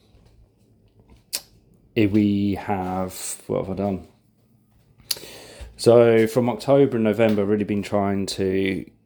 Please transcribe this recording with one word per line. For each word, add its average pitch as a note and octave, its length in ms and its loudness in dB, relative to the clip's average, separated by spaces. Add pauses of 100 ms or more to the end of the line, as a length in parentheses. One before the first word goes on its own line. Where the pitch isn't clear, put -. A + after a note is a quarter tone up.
(1900)
here G#2+ 140 2
we G2+ 480 2
have, F#2 880 -6
what F#2 200 -4
have F#2+ 40 -10
I F#2 40 -6
done? F#2+ 340 -6 (1700)
So, A#2 500 6
from A#2+ 220 0
October C3 480 2
and A2 80 0
November, G#2+ 380 2
I've G2 60 -2
really G#2+ 140 0
been G2+ 220 -4
trying G2 420 -2
to F#2+ 640 -4 (160)